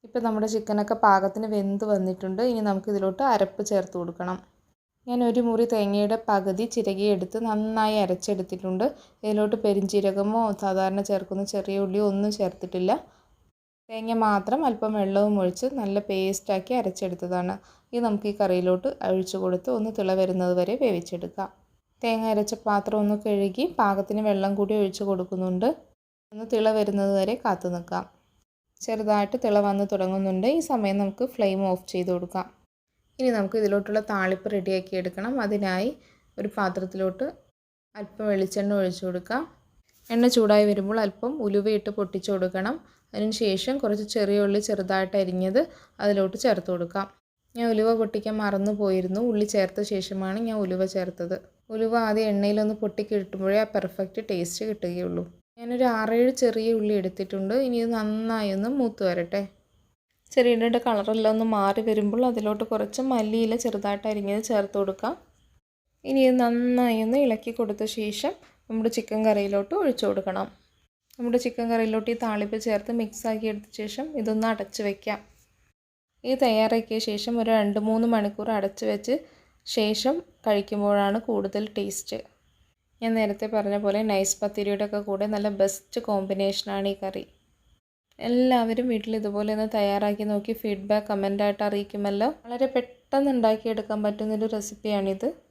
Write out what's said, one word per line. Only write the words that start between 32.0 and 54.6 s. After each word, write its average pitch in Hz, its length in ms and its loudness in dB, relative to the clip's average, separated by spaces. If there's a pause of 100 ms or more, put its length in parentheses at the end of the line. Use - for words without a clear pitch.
കൊടുക്കാം. 180 320 -6 (720)
ഇനി 254 160 2
നമുക്ക് 202 240 0
ഇതിലോട്ടുള്ള 202 400 2 (100)
താളിപ്പ് 190 440 0
റെഡിയാക്കി 190 460 -2
എടുക്കണം. 190 340 -4 (100)
അതിനായി 202 440 0 (500)
ഒരു 208 180 -4
പാത്രത്തിലോട്ട് 190 720 -2 (720)
അല്പം 208 320 -8
വെളിച്ചെണ്ണ 202 480 0
ഒഴിച്ചു 185 280 -2
കൊടുക്കാം. 180 360 -4 (640)
എണ്ണ 233 260 4
ചൂടായി 208 360 8
വരുമ്പോൾ 202 340 0
അല്പം 233 260 -4 (140)
ഉലുവയിട്ട് 208 520 0
പൊട്ടിച്ചു 190 360 -4
കൊടുക്കണം. 185 420 -2 (380)
അതിനുശേഷം 214 680 0
കുറച്ച് 208 240 -2 (100)
ചെറിയ 202 300 2
ഉള്ളി 202 220 2
ചെറുതായിട്ട് 190 540 -2
അരിഞ്ഞത് 185 400 2 (420)
അതിലോട്ട് 196 420 2
ചേർത്ത് 190 280 2
കൊടുക്കാം. 175 340 -4 (480)
ഞാൻ 233 180 -2
ഉലുവ 220 160 4 (140)
പൊട്ടിക്കാൻ 214 400 -4
മറന്നു 202 400 0
പോയിരുന്നു. 190 480 0
ഉള്ളി 208 240 2
ചേർത്ത 190 260 0 (120)
ശേഷമാണ് 190 460 -4 (100)
ഞാൻ 214 180 -4
ഉലുവ 185 180 0 (100)
ചേർത്തത്. 180 420 -4 (360)
ഉലുവ 220 200 0 (140)
ആദ്യം 214 280 2
എണ്ണയിലൊന്ന് 208 500 2
പൊട്ടി 208 260 -4
കിട്ടുമ്പോഴേ 196 540 0
ആ - 100 -16
പെർഫെക്റ്റ് 190 560 -4
ടേസ്റ്റ് 175 400 -4